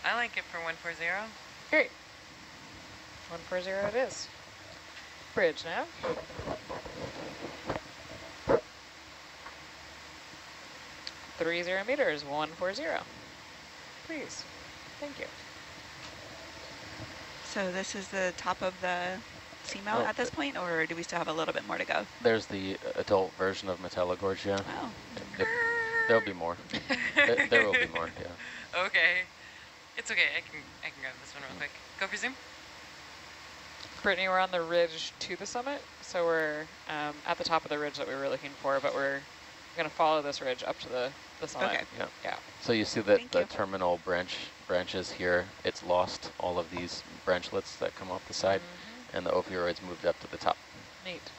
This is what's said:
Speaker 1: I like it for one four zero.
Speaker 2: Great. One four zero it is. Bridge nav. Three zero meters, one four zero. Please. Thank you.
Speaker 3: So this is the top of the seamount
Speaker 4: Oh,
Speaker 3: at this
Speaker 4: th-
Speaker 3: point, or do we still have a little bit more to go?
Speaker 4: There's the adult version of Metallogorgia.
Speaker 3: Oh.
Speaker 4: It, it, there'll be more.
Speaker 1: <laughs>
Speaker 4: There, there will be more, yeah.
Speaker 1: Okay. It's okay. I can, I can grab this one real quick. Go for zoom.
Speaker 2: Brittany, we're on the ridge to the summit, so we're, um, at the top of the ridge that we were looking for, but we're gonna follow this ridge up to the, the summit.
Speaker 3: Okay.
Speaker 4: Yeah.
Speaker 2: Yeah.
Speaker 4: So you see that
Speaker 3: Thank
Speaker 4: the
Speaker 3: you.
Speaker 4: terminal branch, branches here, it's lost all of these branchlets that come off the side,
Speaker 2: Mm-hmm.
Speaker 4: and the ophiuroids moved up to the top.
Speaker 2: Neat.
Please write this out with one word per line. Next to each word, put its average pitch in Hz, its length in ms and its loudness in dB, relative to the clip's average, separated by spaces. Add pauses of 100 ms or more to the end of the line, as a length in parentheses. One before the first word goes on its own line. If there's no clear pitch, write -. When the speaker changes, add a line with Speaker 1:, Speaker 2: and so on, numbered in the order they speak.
Speaker 1:
I 185 120 4
like 233 220 0
it 180 60 -4
for 170 180 -6
one 165 140 -2
four 170 180 -6
zero. 170 280 0 (480)
Speaker 2:
Great. 311 200 8 (1400)
One 170 120 -8
four 180 200 -2
zero 190 260 0
it 208 80 0
is. 240 320 2 (1080)
Bridge 180 300 6
nav. 208 220 0 (4000)
Three 170 260 4
zero 185 240 2
meters, 247 380 4
one 151 240 2
four 180 240 0
zero. 294 280 0 (1040)
Please. 302 360 -6 (560)
Thank 294 200 -8
you. - 60 -4 (2250)
Speaker 3:
So 190 260 2
this 190 240 0
is 196 140 -4
the 185 280 2
top - 240 0
of 185 200 0
the 180 360 0 (480)
seamount 202 360 -2
Speaker 4:
Oh, - 40 4
Speaker 3:
at 214 120 2
this 240 120 2
Speaker 4:
th- - 60 -8
Speaker 3:
point, 285 220 0
or 165 280 2
do 170 100 -2
we 170 80 -4
still 175 160 0
have 160 80 0
a 160 60 0
little 156 200 2
bit - 140 -2
more 170 100 0
to 180 80 0
go? - 200 2 (180)
Speaker 4:
There's 110 240 6
the 95 300 -2 (180)
adult 95 420 6
version 95 320 2
of 87 100 -2
Metallogorgia. 92 840 2 (180)
Speaker 3:
Oh. - 80 -4 (480)
Speaker 4:
It, - 60 2
it, 440 40 4 (600)
there'll 113 180 6
be 101 80 -2
more. 85 280 -2
Speaker 1:
<laughs> - 260 -6 (280)
Speaker 4:
There, 269 340 6
there 277 160 10
will - 80 4
be 247 200 4
more, - 160 -2 (120)
yeah. - 640 -4
Speaker 1:
Okay. 180 380 6 (760)
It's 233 140 -6
okay. 185 100 4 (160)
I - 40 2
can, 156 200 -10 (200)
I 156 80 -6
can - 120 -14
grab 131 200 -8
this - 120 -14
one 143 100 -10
real 127 140 -10
quick. 143 140 -4 (280)
Go 196 80 2
for 185 80 -2
zoom. 247 180 0 (1700)
Speaker 2:
Brittany, 190 280 4
we're 185 100 6
on 185 120 4
the 180 100 4
ridge 165 580 4
to - 160 -4
the 196 100 -6
summit, 254 360 -2 (200)
so 180 240 2
we're, 156 360 4 (260)
um, 147 280 0 (100)
at 170 120 2
the 175 60 -2
top 165 220 4
of 160 40 -8
the 151 80 2
ridge 147 200 0
that 135 100 -2
we 127 80 -2
were 139 140 0
looking 135 220 -2 (100)
for, 139 180 6
but 135 160 2
we're 139 240 2 (560)
gonna 160 140 0
follow 156 320 6
this 143 200 0
ridge 127 220 0
up - 160 -2
to - 100 -8
the, 123 200 2 (320)
the 160 80 -4
summit. 185 220 2
Speaker 3:
Okay. - 120 0 (140)
Speaker 4:
Yeah. - 80 0 (180)
Speaker 2:
Yeah. - 120 0 (260)
Speaker 4:
So - 100 2
you 110 140 6
see - 160 2
that 101 160 10
Speaker 3:
Thank - 140 2
Speaker 4:
the 90 80 6
Speaker 3:
you. 87 100 6
Speaker 4:
terminal 92 560 2
branch, 90 320 2 (300)
branches 90 460 2
here, 90 320 4 (200)
it's - 180 0
lost 90 560 4
all 90 200 2
of 85 120 -2
these 87 320 -4 (220)
branchlets 87 520 2
that - 180 0
come 95 160 -8
off - 160 -4
the - 60 -8
side, 95 280 6
Speaker 2:
Mm-hmm. - 560 -8
Speaker 4:
and 90 80 0
the 90 60 4
ophiuroids 90 540 2
moved 90 200 -4
up 85 160 6
to - 100 -10
the - 60 -6
top. - 180 4 (480)
Speaker 2:
Neat. 175 180 -8 (180)